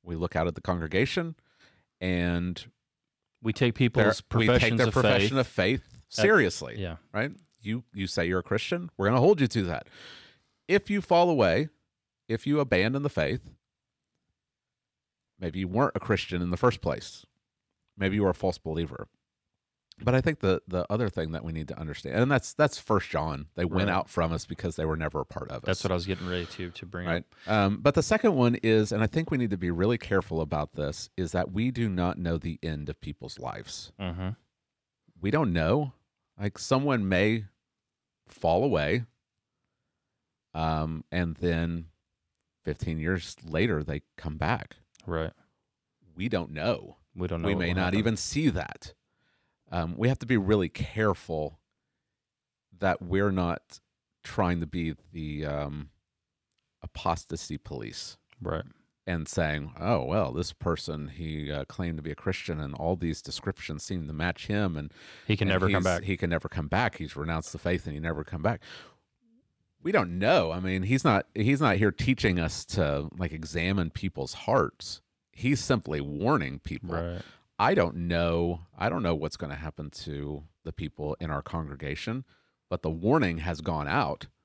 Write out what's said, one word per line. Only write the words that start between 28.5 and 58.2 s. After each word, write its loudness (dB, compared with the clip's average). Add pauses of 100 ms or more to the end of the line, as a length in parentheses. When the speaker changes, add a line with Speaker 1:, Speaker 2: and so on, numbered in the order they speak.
Speaker 1:
is, 4
and 0
I 2
think -2
we 0
need 0
to 0
be -2
really 2
careful 0
about -2
this, -6
is -4
that 0
we -2
do -2
not 0
know -2
the -6
end -6
of -10
people's -12
lives. -12
Speaker 2:
Mm-hmm. -4 (880)
Speaker 1:
We 0
don't 4
know. 2 (460)
Like, -4
someone 2
may 4 (840)
fall 2
away, 2 (1500)
um, -2
and 0
then -2 (800)
fifteen -4
years -2
later, 0
they -6 (160)
come -8
back. -2 (300)
Speaker 2:
Right. -4 (840)
Speaker 1:
We -4
don't -4
know. -4 (180)
Speaker 2:
We -4
don't -2
know -2
Speaker 1:
We 2
Speaker 2:
what 0
Speaker 1:
may 0
Speaker 2:
will 0
Speaker 1:
not 2
Speaker 2:
happen. 2
Speaker 1:
even 2
see 0
that. -6 (800)
Um, -2
we 2
have 2
to -10
be 4
really 4
careful -2 (1200)
that 2
we're 2
not 0 (440)
trying 0
to -4
be -4 (160)
the, -8
um, -6 (920)
apostasy -6
police. -12 (240)